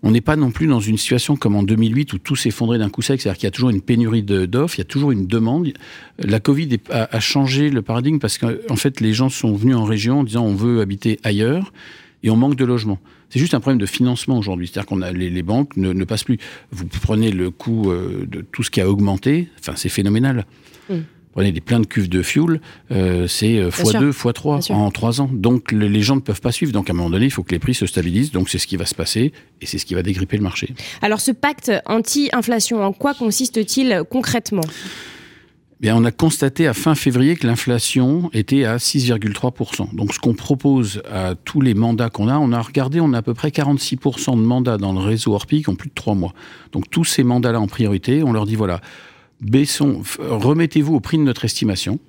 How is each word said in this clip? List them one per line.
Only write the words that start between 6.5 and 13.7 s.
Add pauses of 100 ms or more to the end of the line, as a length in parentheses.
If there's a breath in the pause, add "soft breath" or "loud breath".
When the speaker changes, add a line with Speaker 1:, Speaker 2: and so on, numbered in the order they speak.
Speaker 1:
est,
a,
a
changé
le
paradigme
parce
qu'en
fait,
les
gens
sont
venus
en
région
en
disant : «
On
veut
habiter
ailleurs » (500 loud breath)
et
on
manque
de
logements. (320 soft breath)
C'est
juste
un
problème